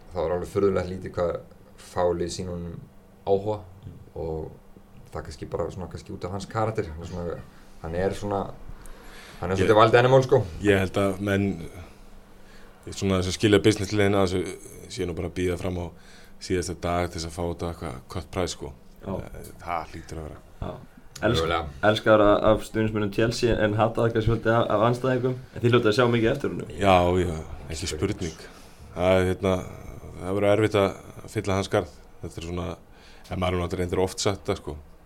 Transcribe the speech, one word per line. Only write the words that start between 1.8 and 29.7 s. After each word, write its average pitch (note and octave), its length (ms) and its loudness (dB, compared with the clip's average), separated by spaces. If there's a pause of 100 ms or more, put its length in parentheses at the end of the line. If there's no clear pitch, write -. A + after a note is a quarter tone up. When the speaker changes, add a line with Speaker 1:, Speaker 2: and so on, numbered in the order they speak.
Speaker 1:
fá - 180 -4 (140)
lið E2+ 160 -4
sýna F2+ 240 -8
honum E2+ 240 -10 (480)
áhuga G2+ 300 0 (260)
Speaker 2:
Mm. - 140 -16 (160)
Speaker 1:
og D#2+ 380 -6 (600)
það E2 80 -8
er D#2 80 -10
kannski D#2 240 -12
bara E2+ 180 -2
svona, F2 220 -10
kannski E2+ 240 -12
út - 100 -10
af F2+ 60 -8
hans G2 140 -8
karakter, A2 420 -2
hann D#2+ 160 -12
er E2 80 -12
svona, F2 260 -6 (440)
hann E2 140 -8
er F#2 160 2
svona, G2+ 280 -4 (1000)
hann F2 100 -4
er F#2+ 60 0
Speaker 3:
Ég - 20 2
Speaker 1:
svolítið G2+ 220 6
valdið A#2 180 8
animal, C3 240 6
sko. C3 220 4 (160)
Speaker 3:
Ég G2+ 180 6
held F#2 160 -2
að G2 240 0
menn, G2+ 320 2 (1400)
svona F#2+ 340 0
sem F2+ 140 -2
skilja G#2 240 6
business-liðina G2+ 640 4
þessu, F#2 320 -2 (320)
sé - 180 -6
nú F2 80 -4
bara F2 140 -4
að D#2+ 80 -10
bíða F2+ 240 -2
fram F2+ 160 -4
á F2 100 -6 (540)
síðasta F2 400 -4
dag F2 320 0
til E2+ 80 -10
þess E2 80 -6
að E2 80 -12
fá F2 80 -4
þetta E2+ 300 -4
eitthvað C2+ 340 -10
cut - 240 -10
price, F2+ 240 -2
sko. C#2 160 -12 (340)
Speaker 2:
Já. F#2+ 160 -6
Speaker 3:
Eh, - 280 -14 (120)
það E2 300 -6
hlýtur D#2+ 260 -14
að D#2+ 80 -8
vera. - 120 -14 (240)
Speaker 2:
Já. F2+ 80 -8 (440)
Elsk-, A2+ 320 0
Speaker 1:
Mögulega. E2 200 0 (180)
Speaker 2:
elskaður G#2+ 380 6
af, G#2 220 6
af G#2 220 4
stuðningsmönnum G#2+ 480 0
Chelsea A2+ 420 2
en G#2 220 2
hataður A2+ 360 2
kannski A2 180 2
svolítið A2+ 240 2
af, A#2 140 4
af G#2+ 180 4
andstæðingum, B2+ 480 0 (180)
en - 80 -12
þið A#2 140 6
hljótið G#2+ 160 4
að G#2 80 0
sjá B2+ 100 6
mikið A#2 220 4
eftir C#3 180 -2
honum. - 240 -8
Speaker 3:
Já, F#2+ 220 4 (240)
já, F2 160 0 (340)
ekki D#2+ 180 -6
Speaker 1:
Spurning. D#2+ 280 -2
Speaker 3:
spurning. E2 240 -8 (560)
Það F#2 240 6
er, F#2 100 4
hérna, F#2+ 240 0 (600)